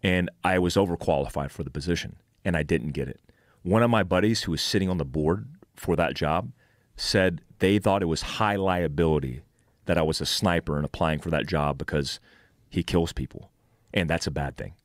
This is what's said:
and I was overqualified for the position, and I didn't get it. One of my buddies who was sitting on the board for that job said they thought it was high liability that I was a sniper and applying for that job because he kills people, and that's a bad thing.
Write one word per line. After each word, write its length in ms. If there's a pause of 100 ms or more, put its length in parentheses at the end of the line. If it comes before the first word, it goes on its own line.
and 280 (140)
I 140
was 160
overqualified 760
for 120
the 80
position, 460 (280)
and 120
I 60
didn't 300
get 160
it. 120 (420)
One 200
of 80
my 120
buddies 400
who 100
was 100
sitting 260
on 100
the 60
board 440 (260)
for 220
that 180
job 380 (440)
said 440 (180)
they 200
thought 240
it 40
was 160
high 340
liability 840 (440)
that 120
I 40
was 180
a 60
sniper 500
and 80
applying 360
for 100
that 160
job 320
because 420 (480)
he 140
kills 300
people, 380 (420)
and 160
that's 180
a 40
bad 260
thing. 180 (100)